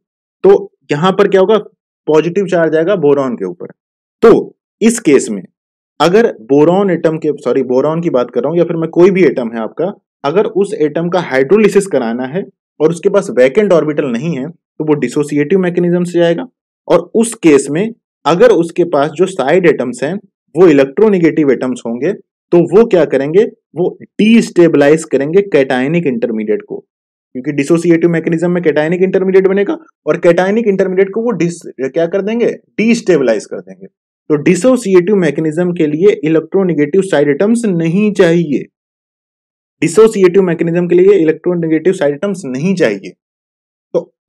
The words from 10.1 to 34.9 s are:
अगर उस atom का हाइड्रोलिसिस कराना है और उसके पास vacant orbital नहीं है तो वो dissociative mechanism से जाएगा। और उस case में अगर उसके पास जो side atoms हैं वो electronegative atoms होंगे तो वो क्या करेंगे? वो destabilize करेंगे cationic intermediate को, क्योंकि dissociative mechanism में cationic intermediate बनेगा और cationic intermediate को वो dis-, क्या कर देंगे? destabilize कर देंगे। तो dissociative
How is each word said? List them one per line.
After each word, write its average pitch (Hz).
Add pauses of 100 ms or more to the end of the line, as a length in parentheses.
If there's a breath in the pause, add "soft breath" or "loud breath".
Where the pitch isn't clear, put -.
अगर 175
उस 196
atom 165
का 180
हाइड्रोलिसिस 185
कराना 123
है 180 (360)
और 156
उसके 170
पास 185
vacant 135
orbital 151
नहीं 135
है 131
तो -
वो 151
dissociative 147
mechanism 175
से 175
जाएगा। 170 (400)
और -
उस 226
case 143
में 202 (340)
अगर 175
उसके 170
पास 147
जो 160
side 170
atoms 127
हैं 165 (400)
वो 175
electronegative 156
atoms 127
होंगे 120 (380)
तो 175
वो 175
क्या 175
करेंगे? 147 (320)
वो 175
destabilize 165
करेंगे 143 (160)
cationic 139
intermediate 110
को, - (560)
क्योंकि 131
dissociative 170
mechanism 170
में 180
cationic 160
intermediate 190
बनेगा 202 (300 loud breath)
और 156
cationic 185
intermediate 190
को 226
वो 233
dis-, 160
क्या 165
कर 196
देंगे? 220
destabilize 170
कर 98
देंगे। 95
तो -
dissociative 185